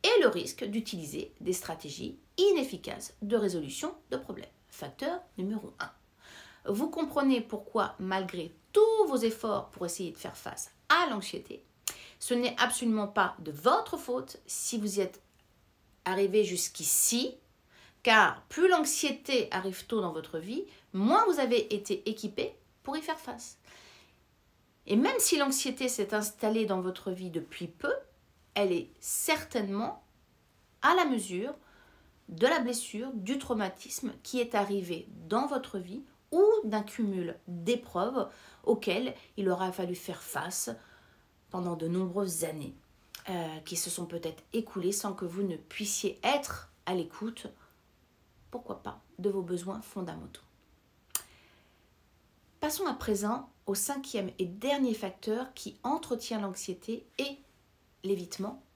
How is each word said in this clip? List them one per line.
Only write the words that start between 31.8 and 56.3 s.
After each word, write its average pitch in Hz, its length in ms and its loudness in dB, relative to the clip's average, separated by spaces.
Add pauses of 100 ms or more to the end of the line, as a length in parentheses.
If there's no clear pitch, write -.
de 185 200 2
la 311 120 6
blessure, 240 540 -2
du 220 240 -2
traumatisme 214 720 -4 (120)
qui - 160 -2
est 233 160 0
arrivé 190 520 0 (220)
dans 254 180 2
votre 262 320 -4
vie 185 240 -10 (280)
ou 349 120 8 (220)
d'un 208 180 0
cumul 190 640 -2
d'épreuves 208 800 -2 (380)
auxquelles 220 500 2 (220)
il 190 120 0
aura 180 220 0
fallu 180 240 -4
faire 180 260 -10
face - 480 -6 (800)
pendant 175 260 -4
de 160 120 -4
nombreuses 180 560 -2
années, 156 320 -8 (540)
euh, 165 360 -4
qui 180 100 -8
se 170 140 -2
sont 170 160 -4
peut-être 165 380 -8 (100)
écoulées 202 380 0
sans 196 220 -2
que 190 120 -6
vous 175 180 -2
ne 170 140 -2
puissiez - 680 -4
être 277 460 0 (160)
à 185 80 -2
l'écoute, 196 540 -6 (1040)
pourquoi - 320 -10
pas, - 180 -12 (180)
de 190 100 2
vos 196 120 0
besoins 180 400 -4
fondamentaux. 160 600 -10 (2250)
Passons 302 260 0
à 285 80 0
présent 214 560 0 (160)
au 196 100 0
cinquième 226 640 -2
et 185 60 0
dernier 240 480 0
facteur 220 600 -4
qui - 300 -12
entretient 233 560 -2